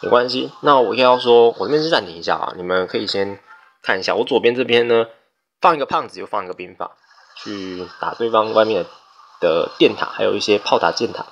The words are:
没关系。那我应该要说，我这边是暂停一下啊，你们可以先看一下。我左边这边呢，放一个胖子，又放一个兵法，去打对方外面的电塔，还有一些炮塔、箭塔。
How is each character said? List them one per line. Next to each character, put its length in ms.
没 80
关 200
系。 220
那 180
我 160
应 20
该 80
要 140
说， 400
我 80
这 20
边 140
是 60
暂 160
停 120
一 60
下 140
啊， 200
你 60
们 240
可 120
以 80
先 340
看 180
一 20
下。 120
我 100
左 160
边 140
这 100
边 240
呢， 180
放 140
一 40
个 80
胖 220
子， 100
又 80
放 180
一 40
个 60
兵 200
法， 180
去 500
打 140
对 160
方 240
外 100
面 220
的 380
电 160
塔， 120
还 180
有 100
一 60
些 180
炮 200
塔、 120
箭 220
塔。 200